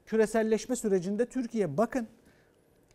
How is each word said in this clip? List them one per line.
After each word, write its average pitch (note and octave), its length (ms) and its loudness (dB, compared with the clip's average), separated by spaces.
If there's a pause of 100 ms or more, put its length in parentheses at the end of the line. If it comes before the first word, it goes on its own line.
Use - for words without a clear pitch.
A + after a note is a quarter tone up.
Küreselleşme A3 680 2
sürecinde G3+ 500 0
Türkiye A3+ 500 -2
bakın. F3+ 320 -2 (880)